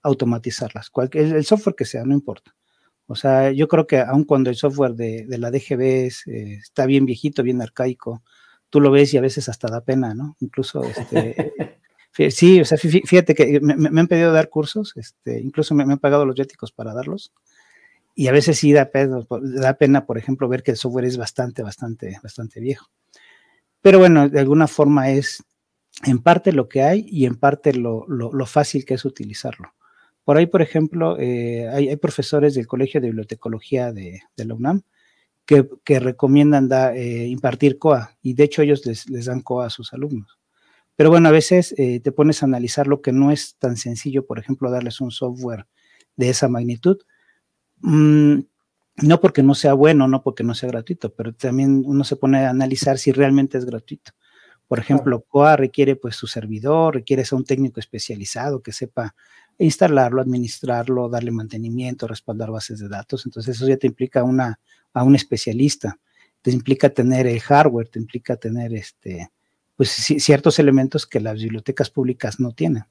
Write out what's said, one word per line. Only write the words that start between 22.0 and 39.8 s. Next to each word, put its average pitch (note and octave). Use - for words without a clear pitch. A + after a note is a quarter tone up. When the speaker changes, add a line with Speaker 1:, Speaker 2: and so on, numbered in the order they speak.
Speaker 1:
bastante A2+
viejo. C3
Pero F#3+
bueno, E3
de C#3+
alguna D3
forma C#3+
es C3+
en B2
parte F3
lo C3+
que C3+
hay F#3
y C#3
en A#2+
parte C#3
lo, A#2
lo, A#2
lo C3+
fácil C#3+
que C3+
es A#2+
utilizarlo. A2
Por C#3+
ahí, E3+
por E3+
ejemplo, D#3+
eh, A#2+
hay, C#3
hay D3
profesores D3
del A#2+
Colegio C3
de B2
Bibliotecología A2+
de, F#2+
de A2+
la A2+
unam D3
que, C#3
que C#3
recomiendan C3+
da-, C3
eh, A#2+
impartir B2+
coa, C3
y B2+
de C#3+
hecho D3
ellos C#3+
les, A2+
les A#2+
dan B2
coa B2
a A2+
sus -